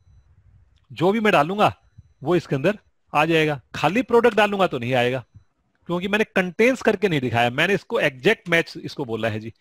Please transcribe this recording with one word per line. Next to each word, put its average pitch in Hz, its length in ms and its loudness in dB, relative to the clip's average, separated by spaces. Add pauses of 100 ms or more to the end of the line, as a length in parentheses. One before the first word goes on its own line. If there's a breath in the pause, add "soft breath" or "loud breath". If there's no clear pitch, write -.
(920)
जो 151 220 0
भी 226 80 -2
मैं 208 120 2
डालूंगा 170 400 2 (500)
वो 165 140 0
इसके - 180 -2
अंदर 165 240 -2 (340)
आ 151 120 2
जाएगा। 156 360 0 (140)
खाली 185 300 0
प्रोडक्ट 233 320 2
डालूंगा 202 300 2
तो 151 120 -6
नहीं 120 160 -2
आएगा, 123 300 0 (640)
क्योंकि 180 200 -4
मैंने 214 180 0
कंटेन्स 214 560 0
करके 208 260 0
नहीं 156 120 0
दिखाया, 120 300 0
मैंने 165 240 0
इसको 220 260 -4
एग्जैक्ट 151 480 0
मैच 165 280 0
इसको - 280 -10
बोला 113 240 -4
है 110 120 -4
जी। 113 200 -14